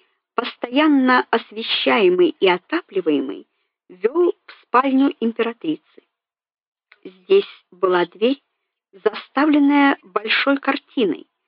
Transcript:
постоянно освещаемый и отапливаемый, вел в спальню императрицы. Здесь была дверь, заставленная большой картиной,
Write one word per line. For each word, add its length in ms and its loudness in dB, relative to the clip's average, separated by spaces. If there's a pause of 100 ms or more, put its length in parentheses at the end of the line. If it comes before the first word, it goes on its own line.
(340)
постоянно 960 0
освещаемый 1080 0
и 80 2
отапливаемый, 1000 -4 (420)
вел 460 -2 (120)
в 60 -20 (100)
спальню 580 2
императрицы. 840 -6 (1000)
Здесь 440 0 (220)
была 360 -2
дверь, 360 -4 (500)
заставленная 1120 0
большой 560 -2
картиной, 680 -4 (220)